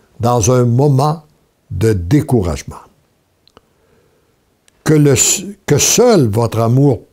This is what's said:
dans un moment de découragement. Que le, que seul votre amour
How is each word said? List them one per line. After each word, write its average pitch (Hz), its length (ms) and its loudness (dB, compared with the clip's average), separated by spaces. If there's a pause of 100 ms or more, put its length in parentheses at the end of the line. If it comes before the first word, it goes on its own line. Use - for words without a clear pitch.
(200)
dans 120 320 0
un 123 120 2
moment 139 600 0 (480)
de 104 200 0
découragement. 95 840 -2 (2000)
Que 156 100 0
le, 143 220 4 (500)
que - 120 0
seul 208 500 2
votre 110 320 -2
amour 123 420 0 (100)